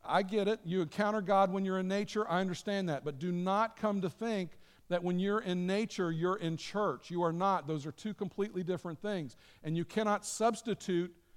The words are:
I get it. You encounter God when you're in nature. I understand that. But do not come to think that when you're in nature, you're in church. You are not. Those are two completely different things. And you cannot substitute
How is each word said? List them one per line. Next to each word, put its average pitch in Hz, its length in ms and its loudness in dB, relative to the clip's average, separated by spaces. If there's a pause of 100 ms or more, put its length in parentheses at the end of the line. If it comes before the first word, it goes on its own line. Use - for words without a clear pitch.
I 175 180 2
get 196 240 0
it. 220 180 2
You 180 180 0
encounter 208 380 0
God 190 320 4
when 196 120 0
you're 190 160 0
in 185 80 -2
nature. 202 420 -2
I 175 100 4
understand 190 480 -2
that. 143 160 -2
But 139 140 -6
do 175 140 -2
not 196 440 2
come 202 260 0
to 185 60 0
think 202 500 -4 (300)
that 175 140 0
when 180 160 2
you're 202 220 2
in 180 260 0
nature, 190 460 0
you're 175 240 2
in 165 200 -2
church. 190 540 -2
You 175 120 0
are 165 100 4
not. 175 340 2
Those 151 180 -4
are 151 80 -8
two - 220 -8
completely 196 480 -4
different 170 380 -4
things. 190 360 -4 (280)
And 156 120 -2
you 170 80 0
cannot 208 400 0
substitute 202 880 0 (220)